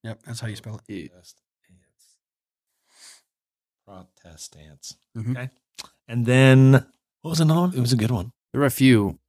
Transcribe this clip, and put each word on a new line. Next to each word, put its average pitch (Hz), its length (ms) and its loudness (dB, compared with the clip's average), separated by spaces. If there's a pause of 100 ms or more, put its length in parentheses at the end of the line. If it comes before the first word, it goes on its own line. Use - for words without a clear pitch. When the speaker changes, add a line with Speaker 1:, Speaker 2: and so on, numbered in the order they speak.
Speaker 1:
Yep. 113 220 -16
That's 117 140 -16
how 117 80 -12
you 104 80 -12
spell 107 320 -18
it. 104 60 -16
Speaker 2:
Yeah. 85 160 -14
Speaker 3:
Protestants. - 1080 -20 (1700)
Protestants. 82 1120 -20 (200)
Speaker 1:
Mm-hmm. 110 200 -8
Speaker 3:
Okay. 127 120 -14 (580)
And 117 180 -4
then 131 460 6 (500)
what 160 100 -12
was 160 80 -4
another 160 220 2
one? 180 140 -4
It 131 40 -6
was 120 140 -2
a 123 40 0
good 110 140 -2
one. 110 200 -6 (220)
Speaker 2:
There 135 80 -4
were 143 60 0
a 123 40 -2
few 110 580 2